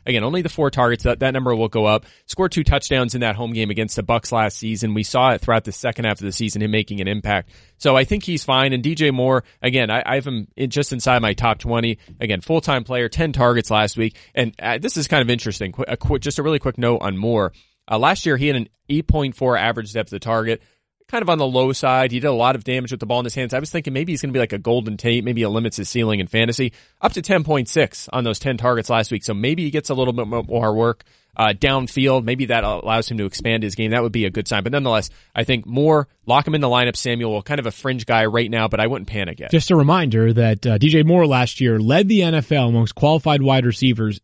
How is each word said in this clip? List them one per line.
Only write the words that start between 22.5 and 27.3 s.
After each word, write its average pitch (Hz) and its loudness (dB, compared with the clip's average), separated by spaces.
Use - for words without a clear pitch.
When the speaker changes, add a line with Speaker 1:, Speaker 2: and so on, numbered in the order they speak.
Speaker 1:
of 107 -10
damage 127 -4
with 131 -8
the 117 -10
ball 120 0
in 123 -2
his 113 -8
hands. 127 -6
I 127 -2
was 151 -8
thinking 151 -6
maybe 156 -4
he's 139 -6
gonna 139 -4
be 131 0
like 117 -2
a 101 -6
Golden 110 -2
Tate. 117 0
Maybe 117 -2
it 107 0
limits 113 -2
his 98 -8
ceiling 110 0
in 92 -4
fantasy. 117 -2
Up - 0
to - -6
ten 170 0